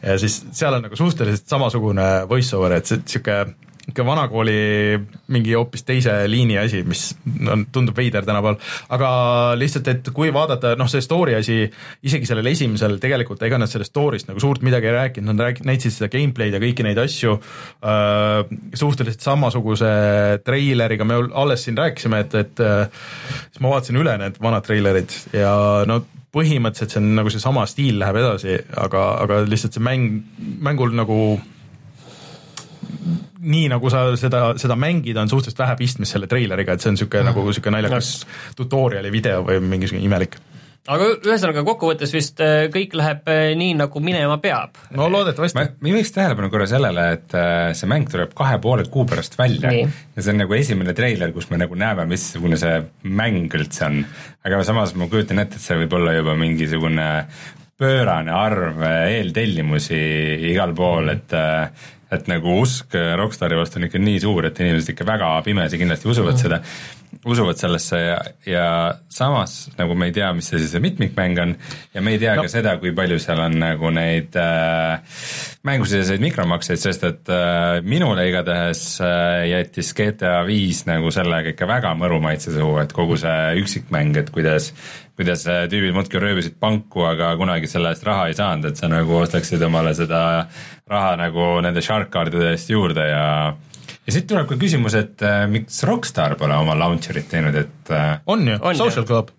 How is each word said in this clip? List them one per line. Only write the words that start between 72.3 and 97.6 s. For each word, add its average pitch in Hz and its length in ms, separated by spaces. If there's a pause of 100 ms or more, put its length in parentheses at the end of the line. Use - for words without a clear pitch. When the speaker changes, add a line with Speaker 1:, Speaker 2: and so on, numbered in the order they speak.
Speaker 1:
No. - 60
Speaker 3:
ka 87 60
seda, 104 300
kui 90 140
palju 87 260
seal 80 220
on 82 180
nagu 82 320
neid, 82 460
äh, 82 640 (640)
mängusiseseid 98 560
mikromakseid, 87 580
sest 95 260
et, - 240
äh, 87 540
minule 104 460
igatahes, 90 720
äh, 87 480
jättis 90 460
G 104 180
T 104 140
A 87 180
viis 95 420
nagu 82 240
sellega 82 380
ikka 90 180
väga 104 300
mõru 85 240
maitse 78 320
suhu, 76 260
et 76 140
kogu 85 240
see 80 440
üksikmäng, 76 560
et 76 140
kuidas, 78 420 (440)
kuidas, 87 300
äh, 87 200
tüübid 95 280
muudkui 95 260
röövisid 92 400
panku, 107 460
aga 82 300
kunagi 85 300
selle 85 220
eest 82 160
raha 98 240
ei 80 60
saanud, 82 320
et 73 100
sa 87 100
nagu 82 300
ostaksid 82 460
omale 82 320
seda 82 520 (400)
raha 98 300
nagu 87 460
nende 85 200
shark 107 280
card'ide 85 420
eest 82 160
juurde 82 400
ja, 76 460 (520)
ja - 60
siit 180 140
tuleb 175 220
ka 143 60
küsimus, 127 400
et, 107 280
äh, 104 260
miks 107 360
Rockstar 135 520
pole 73 180
oma 78 200
launcher'it 82 540
teinud, 78 260
et, - 360